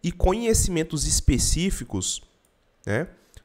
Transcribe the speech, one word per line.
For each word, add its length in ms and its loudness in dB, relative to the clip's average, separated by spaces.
E 100 -4
conhecimentos 920 0
específicos, 1160 0
né? 220 -4